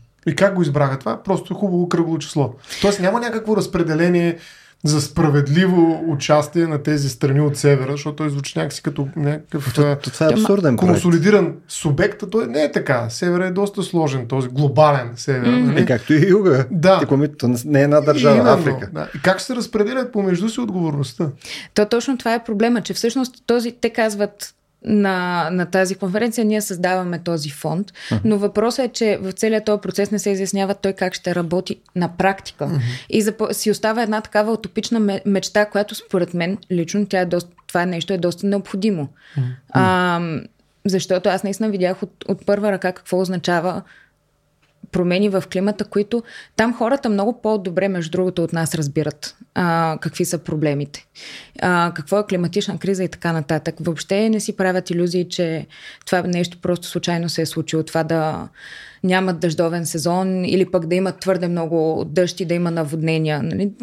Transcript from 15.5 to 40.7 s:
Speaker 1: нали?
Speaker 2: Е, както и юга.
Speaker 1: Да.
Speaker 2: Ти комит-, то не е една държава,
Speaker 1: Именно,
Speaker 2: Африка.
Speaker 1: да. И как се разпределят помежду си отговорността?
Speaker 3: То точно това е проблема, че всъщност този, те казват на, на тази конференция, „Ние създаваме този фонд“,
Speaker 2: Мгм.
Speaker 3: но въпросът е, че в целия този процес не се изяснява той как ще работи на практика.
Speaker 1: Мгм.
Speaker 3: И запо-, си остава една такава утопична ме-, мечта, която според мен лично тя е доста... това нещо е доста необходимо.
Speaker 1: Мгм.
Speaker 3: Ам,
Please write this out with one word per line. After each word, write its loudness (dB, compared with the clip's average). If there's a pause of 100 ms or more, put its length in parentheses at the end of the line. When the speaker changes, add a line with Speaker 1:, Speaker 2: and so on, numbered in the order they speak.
Speaker 1:
нали? 2
Speaker 2:
Е, 4
както 2
и 6
юга. 4
Speaker 1:
Да. 4
Speaker 2:
Ти 2
комит-, 2
то 2 (100)
не 4
е 6
една 6
държава, 6
Speaker 1:
Именно, 6
Speaker 2:
Африка. 2
Speaker 1:
да. -6
И -12
как 2
се -6
разпределят -2
помежду 0
си -6
отговорността? -2 (440)
Speaker 3:
То 4
точно 0
това 0
е -2
проблема, 0
че -8
всъщност -2 (100)
този, 0
те -2
казват -2 (300)
на, 2
на 0
тази 0
конференция, 0
„Ние 2
създаваме -2
този -4
фонд“, -4 (200)
Speaker 2:
Мгм. 0
Speaker 3:
но 4
въпросът 0
е, -2
че 0
в -6
целия -2
този 0
процес -4
не 0
се -2
изяснява -2
той -4
как -4
ще -4
работи -2 (200)
на 0
практика. -2
Speaker 1:
Мгм. -2 (320)
Speaker 3:
И 2
запо-, -2
си -2
остава 0
една -2
такава 0
утопична -2
ме-, 0
мечта, 2
която -2
според -2
мен -2 (140)
лично 0
тя 0
е 0
доста... -2 (180)
това 0
нещо -4
е -2
доста -2
необходимо. -2 (300)
Speaker 1:
Мгм. 0 (260)
Speaker 3:
Ам, 2 (440)